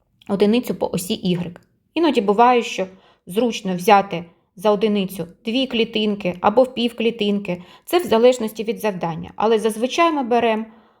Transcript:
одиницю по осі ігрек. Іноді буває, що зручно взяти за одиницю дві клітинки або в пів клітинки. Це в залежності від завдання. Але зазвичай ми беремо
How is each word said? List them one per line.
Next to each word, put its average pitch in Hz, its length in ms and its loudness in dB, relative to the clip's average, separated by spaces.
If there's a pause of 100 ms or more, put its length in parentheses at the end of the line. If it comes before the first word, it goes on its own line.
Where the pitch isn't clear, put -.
(300)
одиницю 208 460 2
по - 180 -4
осі 175 200 -4
ігрек. 175 480 -4 (320)
Іноді 302 280 2
буває, 233 420 4
що 190 240 -6 (380)
зручно 196 500 -2
взяти 190 500 2 (300)
за 208 160 0
одиницю 196 560 -2 (180)
дві 254 220 -2
клітинки 214 720 -2
або 220 220 4
в 254 100 -6
пів 233 220 -4
клітинки. 202 680 -4 (220)
Це 349 140 0
в 349 40 -2
залежності 226 600 2
від 196 160 -6
завдання. 175 560 -6
Але 220 240 2
зазвичай 240 520 0
ми 294 120 -2
беремо 226 420 0 (360)